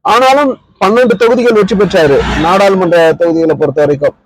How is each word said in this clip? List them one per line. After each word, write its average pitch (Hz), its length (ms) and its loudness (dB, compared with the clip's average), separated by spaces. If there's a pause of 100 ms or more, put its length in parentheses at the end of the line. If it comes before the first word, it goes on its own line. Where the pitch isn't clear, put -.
ஆனாலும் 262 560 0 (280)
பன்னெண்டு 233 300 0
தொகுதிகள் 240 380 0
வெற்றி 208 220 0
பெற்றாரு, 170 440 0 (220)
நாடாளுமன்ற 175 720 0
தொகுதிகளை 165 420 -2
பொறுத்த 147 260 -4
வரைக்கும். 143 340 -2 (100)